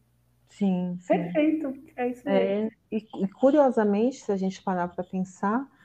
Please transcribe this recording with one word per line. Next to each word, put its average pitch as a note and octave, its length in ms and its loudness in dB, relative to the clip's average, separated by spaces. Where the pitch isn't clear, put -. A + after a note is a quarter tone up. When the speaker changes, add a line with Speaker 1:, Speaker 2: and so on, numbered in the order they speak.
Speaker 1:
Sim, F3+ 500 -2
sim. - 60 -20
Speaker 2:
Perfeito, D#4 680 0
é B3 120 -2
isso B3 200 -8
mesmo. G3 220 2
Speaker 1:
É, G#3+ 200 -2
e, A3 40 -2
e G3 60 0
curiosamente, B3+ 880 2
se - 140 -8
a G3+ 60 0
gente F#3+ 260 -4
parar F3+ 260 -2
pra F3+ 140 -8
pensar, G3+ 640 -4